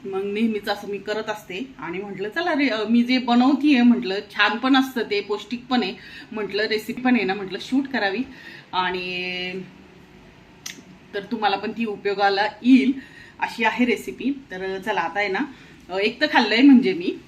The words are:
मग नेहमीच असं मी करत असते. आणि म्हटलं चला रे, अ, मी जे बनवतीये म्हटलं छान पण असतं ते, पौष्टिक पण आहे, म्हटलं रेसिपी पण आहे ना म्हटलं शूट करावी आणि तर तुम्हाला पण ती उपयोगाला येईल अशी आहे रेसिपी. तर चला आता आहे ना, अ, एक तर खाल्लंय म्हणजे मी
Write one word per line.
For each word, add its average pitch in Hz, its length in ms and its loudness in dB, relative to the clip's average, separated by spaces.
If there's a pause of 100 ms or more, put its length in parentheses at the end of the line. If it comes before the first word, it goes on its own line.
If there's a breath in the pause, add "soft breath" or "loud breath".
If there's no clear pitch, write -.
मग 196 180 -4
नेहमीच 208 460 -2
असं 202 180 -6
मी 202 100 -6
करत 214 320 -6
असते. 208 500 -10
आणि 170 200 -8
म्हटलं 202 300 -8
चला 339 240 -2
रे, 277 140 0
अ, 214 200 -2
मी 240 160 4
जे 254 140 0
बनवतीये 254 640 4
म्हटलं 208 380 4 (120)
छान 214 260 2
पण 262 180 2
असतं 269 260 0
ते, 202 200 -2
पौष्टिक 208 460 -8
पण 240 160 0
आहे, 190 100 -4 (380 loud breath)
म्हटलं 208 320 -4
रेसिपी 220 380 -4
पण 247 140 4
आहे 208 80 0
ना 190 100 -2
म्हटलं 196 280 -6
शूट 269 260 -2
करावी 208 340 -2 (520 loud breath)
आणि 180 800 -4 (1600)
तर 202 100 -6
तुम्हाला 214 320 -2
पण 214 160 -6
ती 226 140 -4
उपयोगाला 202 600 0 (180)
येईल 254 300 6 (460 loud breath)
अशी - 240 -4
आहे 233 220 2
रेसिपी. 214 460 -4 (200)
तर 190 260 -6
चला 190 240 -2
आता 170 180 -4
आहे 202 80 -2
ना, 190 120 -2 (500 loud breath)
अ, 180 80 -6
एक 220 240 -2
तर 302 100 0
खाल्लंय 233 300 4
म्हणजे 233 320 8
मी 349 340 -4